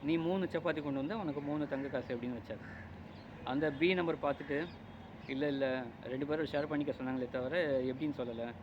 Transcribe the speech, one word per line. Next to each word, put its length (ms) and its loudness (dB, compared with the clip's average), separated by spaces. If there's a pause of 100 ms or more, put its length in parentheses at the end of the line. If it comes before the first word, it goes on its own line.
நீ 140 4
மூணு 280 2
சப்பாத்தி 160 0
கொண்டு 320 2
வந்த, 240 0
உனக்கு 240 0
மூணு 260 0
தங்க 200 -2
காசு" 280 -2
அப்படின்னு 220 -2
வச்சார். 200 -6 (840)
அந்த 280 2
பி 220 6
நம்பர் 300 2
பார்த்துட்டு, 420 0 (640)
"இல்ல, 200 0
இல்ல, 360 2 (220)
ரெண்டு 200 -2
பேரும் 200 2
ஷேர் 220 0
பண்ணிக்க 360 0
சொன்னாங்களே 280 0
தவிர 500 2
எப்படின்னு 380 0
சொல்லல. 440 -2